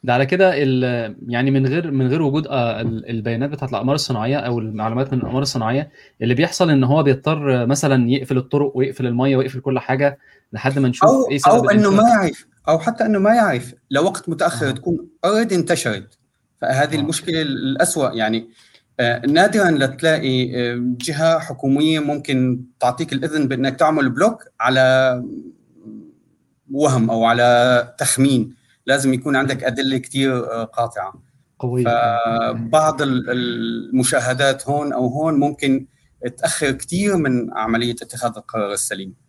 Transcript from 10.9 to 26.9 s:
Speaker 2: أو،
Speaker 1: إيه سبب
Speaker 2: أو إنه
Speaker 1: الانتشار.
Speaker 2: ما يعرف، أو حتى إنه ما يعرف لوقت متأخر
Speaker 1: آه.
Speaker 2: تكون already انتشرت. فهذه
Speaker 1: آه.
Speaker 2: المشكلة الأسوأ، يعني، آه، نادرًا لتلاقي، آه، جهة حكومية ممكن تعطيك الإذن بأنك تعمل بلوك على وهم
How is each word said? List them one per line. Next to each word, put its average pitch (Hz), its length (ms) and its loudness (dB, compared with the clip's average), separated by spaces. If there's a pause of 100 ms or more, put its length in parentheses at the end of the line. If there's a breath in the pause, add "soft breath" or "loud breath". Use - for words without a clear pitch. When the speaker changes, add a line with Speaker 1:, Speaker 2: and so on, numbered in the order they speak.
Speaker 2:
أو، 262 200 4
Speaker 1:
إيه 143 80 0
سبب 180 160 6
Speaker 2:
أو 220 160 4
إنه - 20 4
Speaker 1:
الانتشار. 208 320 6
Speaker 2:
ما 233 60 6
يعرف، 196 360 2 (220)
أو 160 120 2
حتى 226 260 -2
إنه 214 140 2
ما 208 160 4
يعرف 175 380 0 (180)
لوقت 175 380 0
متأخر 151 380 -2
Speaker 1:
آه. 135 40 -2
Speaker 2:
تكون - 360 -4 (200)
already 208 260 2
انتشرت. 147 640 -2 (440)
فهذه 143 340 0
Speaker 1:
آه. 151 40 -2
Speaker 2:
المشكلة 160 420 -4
الأسوأ، 135 680 -2
يعني، 110 380 -2 (500 soft breath)
آه، 120 260 -2
نادرًا 180 460 4
لتلاقي، 131 840 0
آه، 120 260 -4 (200)
جهة 160 380 0
حكومية 151 600 0
ممكن 131 640 -2 (180)
تعطيك 139 340 -2
الإذن 151 340 -2
بأنك 131 280 -2
تعمل 151 340 2
بلوك 175 340 0 (160)
على 131 640 4 (1500)
وهم 135 380 2